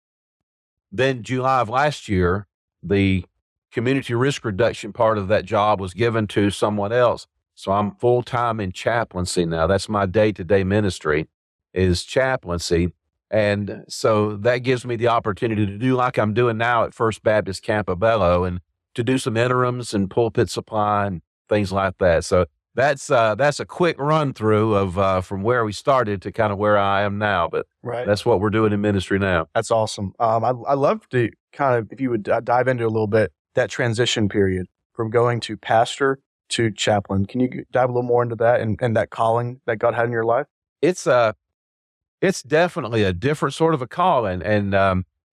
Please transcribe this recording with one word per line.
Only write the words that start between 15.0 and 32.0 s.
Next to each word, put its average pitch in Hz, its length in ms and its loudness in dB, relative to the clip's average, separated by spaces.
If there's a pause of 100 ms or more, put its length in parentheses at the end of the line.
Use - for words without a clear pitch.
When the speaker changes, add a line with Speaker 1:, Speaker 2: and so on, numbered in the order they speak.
Speaker 1:
opportunity 110 560 0
to 101 120 -8
do 131 180 0
like 127 220 0
I'm 107 160 0
doing 117 240 0
now 117 280 0
at - 80 -8
First 113 300 -2
Baptist 101 380 0
Campobello 95 840 0
and 87 160 -6 (340)
to 120 80 -4
do 131 140 2
some 123 180 -4
interims 123 580 0
and 98 160 0
pulpit 117 400 0
supply 104 580 -2
and 90 140 -6 (280)
things 104 220 0
like 95 280 -2
that. 85 260 4
So 90 200 2 (280)
that's, 135 360 0
uh, 113 260 4
that's 139 240 0
a 110 60 -6
quick 170 340 0
run 147 340 0
through 107 420 2
of, 95 220 0
uh, 95 240 2
from 95 200 -8
where 120 240 2
we 107 80 -6
started 113 480 0
to 101 100 -8
kinda 107 240 0
where 104 220 2
I 98 240 2
am 101 160 -2
now. 98 300 0
But - 180 -4 (180)
Speaker 2:
Right. 120 220 -6
Speaker 1:
that's 104 200 0
what 113 140 2
we're 104 100 0
doing 110 220 2
in 104 100 -2
ministry 101 380 0
now. 90 360 0
Speaker 2:
That's 110 160 -2
awesome. 107 480 -2
Um, 113 260 2
I, 123 60 2 (180)
I 139 60 2
love 160 340 -2
to 120 200 0 (220)
kind 135 240 0
of, 110 160 -4
if - 80 -20
you 131 120 -2